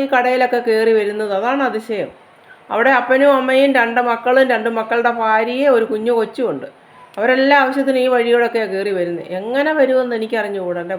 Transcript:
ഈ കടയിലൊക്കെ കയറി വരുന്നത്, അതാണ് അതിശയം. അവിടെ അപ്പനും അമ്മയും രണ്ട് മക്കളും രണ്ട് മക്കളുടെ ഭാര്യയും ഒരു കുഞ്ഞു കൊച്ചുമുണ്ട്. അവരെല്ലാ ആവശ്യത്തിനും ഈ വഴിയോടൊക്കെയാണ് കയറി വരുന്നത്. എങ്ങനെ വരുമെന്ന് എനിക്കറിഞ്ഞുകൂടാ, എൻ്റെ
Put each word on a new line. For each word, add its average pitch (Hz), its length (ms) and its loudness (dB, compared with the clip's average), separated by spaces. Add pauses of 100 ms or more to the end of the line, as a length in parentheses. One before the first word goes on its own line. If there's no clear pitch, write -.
ഈ 269 100 -2
കടയിലൊക്കെ 247 540 2
കയറി 226 320 2
വരുന്നത്, 208 380 -4
അതാണ് 254 320 -2
അതിശയം. 208 400 -6 (640)
അവിടെ 233 260 2
അപ്പനും 262 380 4
അമ്മയും 262 420 2
രണ്ട് 233 300 0
മക്കളും 247 440 2
രണ്ട് 220 160 -2 (100)
മക്കളുടെ 233 320 0 (100)
ഭാര്യയും 233 560 0
ഒരു 226 140 0
കുഞ്ഞു 220 280 -2
കൊച്ചുമുണ്ട്. 214 480 -4 (500)
അവരെല്ലാ 262 440 2
ആവശ്യത്തിനും 262 440 0
ഈ - 100 0
വഴിയോടൊക്കെയാണ് 233 580 0
കയറി 202 240 -4
വരുന്നത്. 175 400 -6
എങ്ങനെ 262 420 -2
വരുമെന്ന് 254 400 0
എനിക്കറിഞ്ഞുകൂടാ, 202 680 -6
എൻ്റെ 185 140 -6